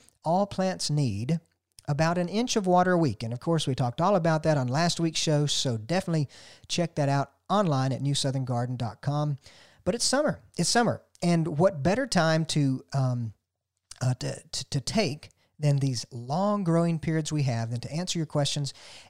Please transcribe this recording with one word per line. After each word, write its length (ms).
all 220
plants 420
need 520
about 300
an 140
inch 260
of 100
water 260
a 40
week. 260
And 80
of 100
course, 260
we 80
talked 260
all 160
about 280
that 120
on 120
last 300
week's 220
show, 240
so 320
definitely 540
check 280
that 160
out 220
online 420
at 80
new 140
southern 320
garden 300
dot 260
com. 340
But 100
it's 120
summer. 340
It's 140
summer. 320
And 360
what 240
better 240
time 400
to, 360
um, 400
uh, 140
to, 260
to, 300
to 100
take 480
than 140
these 340
long 500
growing 360
periods 340
we 100
have 280
than 100
to 100
answer 280
your 80
questions 480